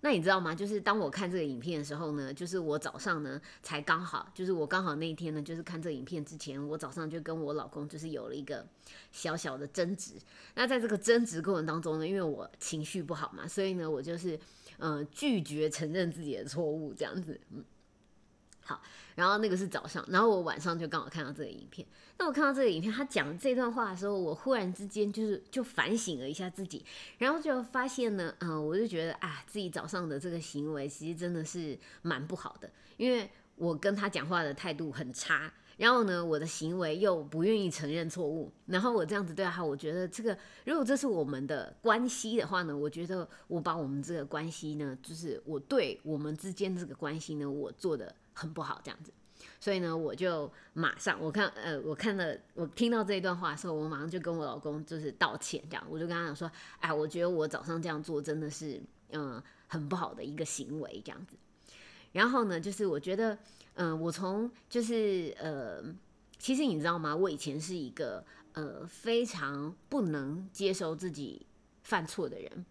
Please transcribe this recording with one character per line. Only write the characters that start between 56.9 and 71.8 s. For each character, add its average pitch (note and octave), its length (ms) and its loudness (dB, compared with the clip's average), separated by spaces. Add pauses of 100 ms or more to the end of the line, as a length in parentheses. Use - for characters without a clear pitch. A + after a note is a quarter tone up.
我 D3+ 140 2
觉 E3+ 140 -2
得 E3+ 80 6
我 E3 180 4
早 D3 160 -4
上 E3 180 -2
这 E3+ 80 -2
样 D#3 140 -2
做 D3+ 180 0
真 D3+ 200 -2
的 D3+ 100 -2
是， D3 300 -6 (300)
呃， C3+ 320 -6 (240)
很 D3+ 220 -4
不 D#3+ 60 0
好 F3 200 -2
的 - 100 -8
一 C#3+ 100 -6
个 D#3 100 -2
行 D3+ 360 -6
为” - 240 -8
这 - 60 -12
样 - 160 -12
子。 - 100 -20 (760)
然 G#3+ 180 6
后 B3 140 4
呢， F3+ 140 0
就 F3 140 -4
是 G3+ 140 0
我 D#3 120 2
觉 F3+ 160 -2
得， G#3+ 240 2 (360)
呃， E3+ 200 0
我 D#3+ 160 0
从， G3 400 -2 (200)
就 A#3+ 120 2
是， G#3 560 2
呃， C3 440 -6 (560)
其 C4 180 2
实 D4 80 4
你 G3 140 4
知 D3 60 -2
道 E3+ 140 4
吗？ D#3 160 0
我 F#3 140 6
以 D3+ 80 -2
前 D3 240 -4
是 E3+ 140 -4
一 D3 160 -4
个， A2 340 -4 (280)
呃， D3 340 -6
非 A#3 380 2
常 D3 500 -4 (140)
不 C#4 140 2
能 D#3 480 0
接 G3 220 2
受 E3+ 240 -2
自 F3+ 140 -4
己 C#3 360 -8 (360)